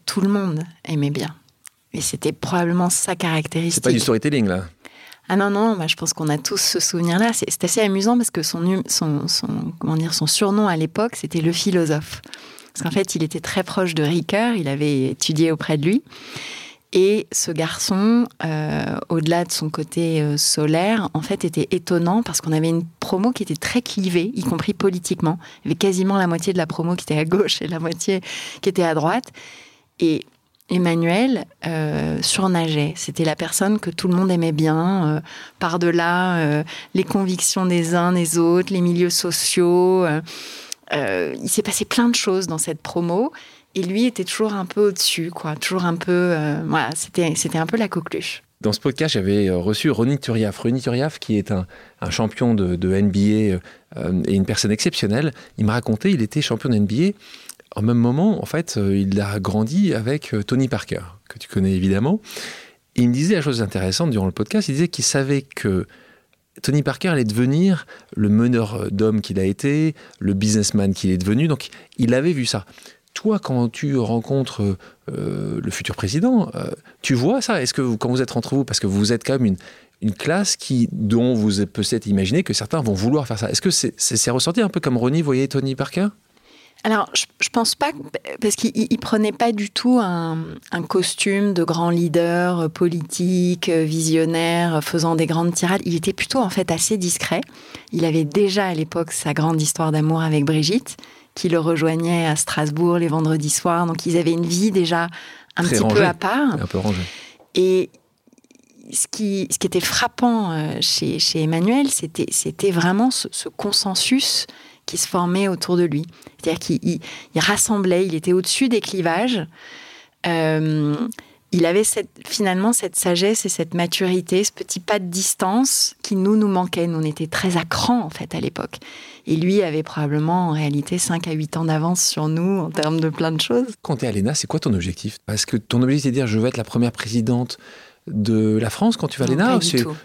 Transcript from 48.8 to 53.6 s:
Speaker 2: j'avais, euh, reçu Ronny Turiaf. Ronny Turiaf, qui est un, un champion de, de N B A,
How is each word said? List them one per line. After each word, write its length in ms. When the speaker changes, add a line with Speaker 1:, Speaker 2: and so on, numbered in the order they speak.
Speaker 2:
j'avais, 340
euh, 80
reçu 320
Ronny 300
Turiaf. 400
Ronny 200
Turiaf, 380
qui 220
est 120
un, 140
un 120
champion 420
de, 220
de 180
N 160
B 80
A, 840